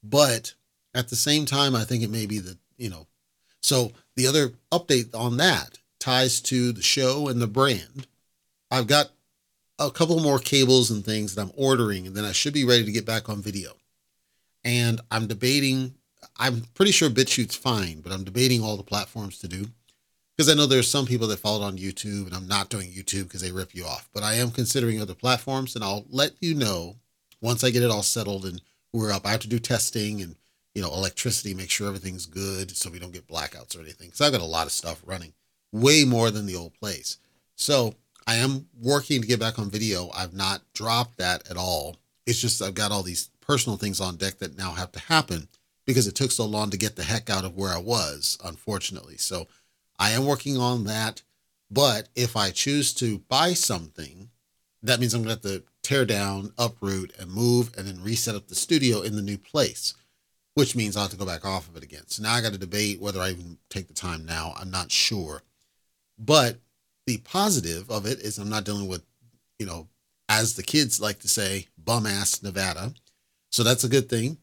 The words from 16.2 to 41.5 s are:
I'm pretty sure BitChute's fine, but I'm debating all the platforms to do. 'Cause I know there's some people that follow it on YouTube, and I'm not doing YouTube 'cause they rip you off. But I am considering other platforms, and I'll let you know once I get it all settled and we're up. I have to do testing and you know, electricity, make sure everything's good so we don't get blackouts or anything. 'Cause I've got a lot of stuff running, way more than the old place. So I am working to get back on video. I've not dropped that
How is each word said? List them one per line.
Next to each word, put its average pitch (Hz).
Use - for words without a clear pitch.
I'm 120
pretty 196
sure 156
BitChute's 123
fine, 95
but 82
I'm 95
debating 120
all 107
the 101
platforms 104
to 95
do. 92
'Cause 151
I 156
know 147
there's 127
some 143
people 117
that 107
follow 104
it -
on 95
YouTube, 98
and 90
I'm 92
not 98
doing 92
YouTube 95
'cause 90
they 90
rip 90
you 87
off. -
But 104
I 107
am 120
considering 117
other 95
platforms, 127
and 110
I'll 101
let 139
you 165
know 101
once 120
I 127
get 120
it 120
all 104
settled 98
and 87
we're 110
up. 98
I 101
have 110
to 107
do 117
testing 107
and 82
you 104
know, 82
electricity, 95
make 92
sure 101
everything's 92
good 95
so -
we 87
don't 87
get 87
blackouts 80
or 85
anything. 80
'Cause -
I've 147
got 113
a 85
lot 80
of 73
stuff 82
running, 85
way 139
more 117
than 104
the 92
old 85
place. 92
So 127
I 113
am 135
working 135
to 110
get 113
back 113
on 101
video. 98
I've 90
not 98
dropped 117
that 90